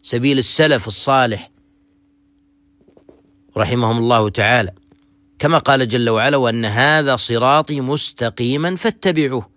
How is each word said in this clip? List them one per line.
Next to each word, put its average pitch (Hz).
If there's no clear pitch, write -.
سبيل 135
السلف 135
الصالح 117
رحمهم 117
الله 117
تعالى، 107
كما 156
قال 131
جل 120
وعلا: 120
"وأن 117
هذا 135
صراطي 135
مستقيما 135
فاتبعوه 156